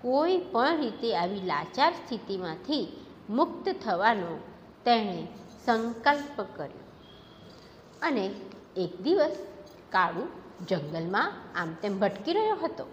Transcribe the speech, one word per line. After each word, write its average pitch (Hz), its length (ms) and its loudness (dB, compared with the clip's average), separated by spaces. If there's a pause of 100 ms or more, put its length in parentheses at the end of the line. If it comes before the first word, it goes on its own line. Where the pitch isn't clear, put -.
કોઈ 311 360 4
પણ 302 440 2
રીતે 226 340 0
આવી 185 240 0
લાચાર 185 540 2
સ્થિતિમાંથી 196 920 -4 (420)
મુક્ત 320 400 2 (160)
થવાનો 190 540 2 (460)
તેણે 202 420 2 (380)
સંકલ્પ 233 760 2
કર્યો - 680 -12 (920)
અને 240 280 2 (480)
એક 180 240 -4
દિવસ 240 360 4 (520)
કાળુ 185 380 2 (420)
જંગલમાં 170 640 0 (240)
આમ 165 180 -2
તેમ 196 260 -2
ભટકી 202 340 0
રહ્યો 427 220 4
હતો. - 360 -4